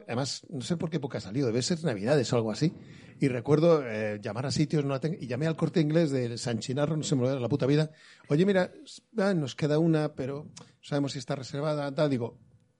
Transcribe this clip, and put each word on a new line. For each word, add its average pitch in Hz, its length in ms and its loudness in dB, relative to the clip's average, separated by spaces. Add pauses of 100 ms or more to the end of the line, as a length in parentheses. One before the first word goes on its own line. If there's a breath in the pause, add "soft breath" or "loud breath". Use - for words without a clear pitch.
además, 123 420 -6
no 131 120 -6
sé 170 160 -4
por 170 120 -6
qué 165 80 -4
época 127 220 -6
salió, 117 260 -2
debe 120 160 0
ser 165 220 -2
Navidades 123 500 2
o 123 40 4
algo 110 140 0
así, 147 220 0 (460 loud breath)
y 143 80 2
recuerdo, 147 580 4
eh, 107 340 -2
llamar 113 280 -4
a - 40 -4
sitios, 151 320 2
no 139 100 -2
la 135 60 -2
ten-, 165 220 -4
y 135 60 -10
llamé 127 180 -2
al 160 100 0
Corte 156 260 0
Inglés 156 280 2
del 120 300 -2
San 117 180 -2
Chinarro, 147 400 -2
no 139 60 -4
se 156 120 0
me 123 80 2
olvida 135 160 0
la 120 100 -2
puta 131 180 2
vida. 151 240 4 (380 soft breath)
"Oye, 151 140 4
mira, 185 280 4 (120)
s-, - 200 -20 (160)
ah, 196 160 2
nos 143 180 -2
queda 151 240 0
una, 156 380 2
pero 139 320 -8 (340 loud breath)
sabemos 143 300 -2
si 143 80 -8
está 139 160 -6
reservada", 143 580 -4
tal, 151 160 2
digo, - 300 -2 (400)